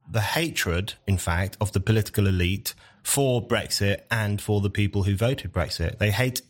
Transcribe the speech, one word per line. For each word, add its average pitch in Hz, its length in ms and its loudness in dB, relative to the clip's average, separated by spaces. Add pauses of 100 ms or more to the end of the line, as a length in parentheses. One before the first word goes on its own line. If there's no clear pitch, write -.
the 107 140 -2
hatred, 104 720 -2 (140)
in 98 100 2
fact, 92 460 -2
of 101 100 -2
the 98 80 2
political 104 460 2
elite 92 480 0 (280)
for 131 440 2
Brexit 101 540 0 (100)
and 104 300 0
for 104 200 0
the 98 80 2
people 101 360 0
who 98 120 2
voted 117 340 -2
Brexit. 82 480 -2
They 104 120 2
hate 127 400 -2